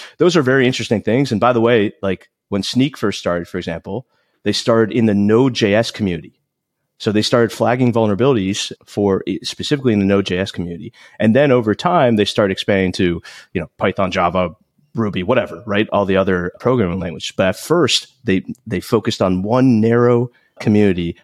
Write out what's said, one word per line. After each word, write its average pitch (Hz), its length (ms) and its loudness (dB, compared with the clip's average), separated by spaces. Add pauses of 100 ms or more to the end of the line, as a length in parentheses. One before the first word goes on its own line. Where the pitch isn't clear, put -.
(160)
those 170 180 2
are 165 80 4
very 127 240 2
interesting 113 360 -2
things. 123 280 0
And 104 100 0
by 120 120 4
the 120 80 0
way, 113 400 2
like, 95 300 -6 (180)
when 101 140 -2
Snyk 131 340 -2
first 101 240 -4
started, 87 260 -4
for - 120 -10
example, 90 480 -8 (380)
they 107 80 0
started 113 440 0
in 113 100 4
the 104 80 2
Node.js 110 800 2
community. 85 460 -6 (600)
So 110 140 -2
they 107 100 2
started 117 280 2
flagging 120 440 0
vulnerabilities 110 800 0 (120)
for, 98 400 0 (180)
specifically 127 520 -2
in 104 60 2
the 98 40 2
Node.js 98 480 0
community. 87 400 -10 (260)
And 110 160 2
then 143 160 4
over 113 240 2
time, 143 420 2
they 104 100 2
start 104 240 0
expanding 95 420 0
to, 87 300 -2 (320)
you 92 80 -4
know, 78 160 -14
Python, 95 320 -2
Java, 90 400 -2 (440)
Ruby, 101 280 -4
whatever, 104 440 -2
right? 104 280 0
All 101 100 2
the 95 140 0
other 92 420 0
programming 104 400 0
language. 87 360 -10
But 98 100 2
at 92 100 -2
first, - 560 -2 (120)
they, 95 200 0 (220)
they 104 140 -6
focused 107 420 -2
on 92 200 0
one 120 380 2
narrow 120 500 2 (280)
community 98 640 2